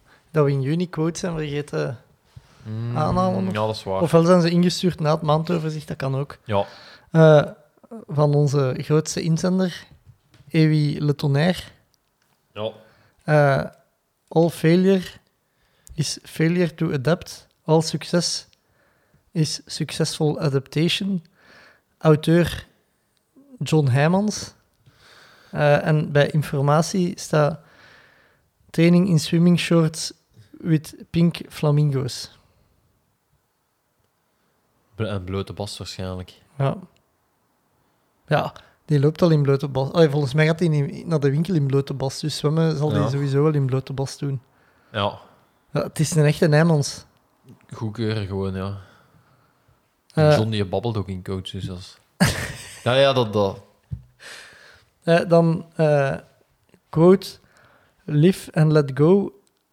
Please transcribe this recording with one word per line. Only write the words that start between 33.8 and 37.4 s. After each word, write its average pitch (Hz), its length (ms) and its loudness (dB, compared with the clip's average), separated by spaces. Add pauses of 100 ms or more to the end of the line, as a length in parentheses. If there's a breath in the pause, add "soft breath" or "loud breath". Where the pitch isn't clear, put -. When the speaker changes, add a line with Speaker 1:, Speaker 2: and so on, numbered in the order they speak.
Speaker 2:
Bl-, 107 120 -6
en 98 180 -8
blote 95 280 -6
bas 101 260 -10
waarschijnlijk. 92 540 -12 (260)
Speaker 1:
Ja. 139 180 -2 (1500)